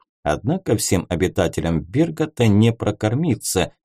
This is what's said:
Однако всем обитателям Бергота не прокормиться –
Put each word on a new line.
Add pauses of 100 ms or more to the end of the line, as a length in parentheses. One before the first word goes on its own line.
(320)
Однако
всем
обитателям
Бергота
не
прокормиться – (120)